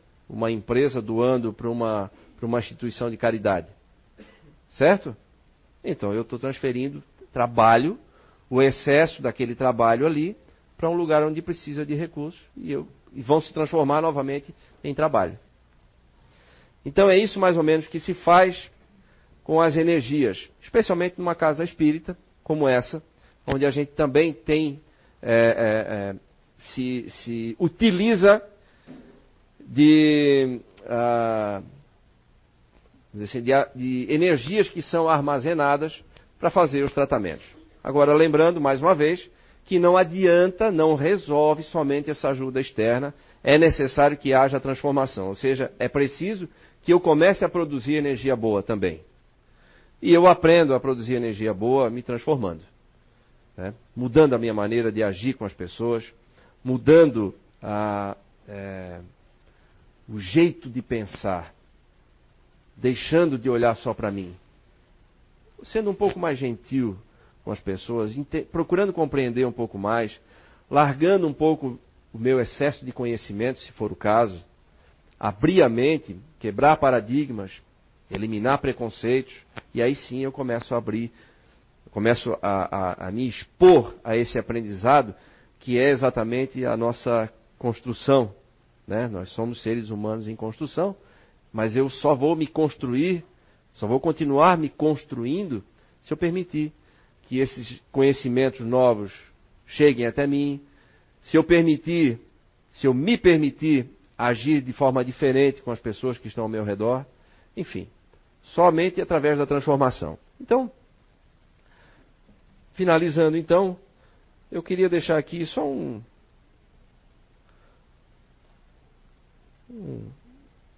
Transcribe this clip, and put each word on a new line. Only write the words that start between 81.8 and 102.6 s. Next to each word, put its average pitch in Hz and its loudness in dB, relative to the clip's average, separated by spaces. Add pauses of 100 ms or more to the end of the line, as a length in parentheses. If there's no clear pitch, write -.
começo 113 -2
a, 95 -4
a, 92 -10
a - -10
me 120 -6
expor - 4
a 113 -2
esse 120 -2
aprendizado, 113 0 (460)
que 123 -2
é 135 4
exatamente 127 -2
a 117 -2
nossa 117 -4 (260)
construção, 120 -2 (520)
né? 113 -6
Nós 92 -10
somos 117 -8
seres 110 -6
humanos 107 -8
em 110 -10
construção, 151 -6 (580)
mas 110 -4
eu 135 2
só 147 0
vou 147 0
me 156 -4
construir, 156 -2 (500)
só - -8
vou 117 0
continuar 156 2
me 151 -4
construindo 143 -4 (380)
se - -14
eu - -4
permitir 165 -4 (500)
que 127 -6
esses 123 -6 (100)
conhecimentos 131 0
novos 117 0 (540)
cheguem 127 2
até 143 -2
mim, 143 -2 (640)
se - 2
eu 160 8
permitir, 165 2 (540)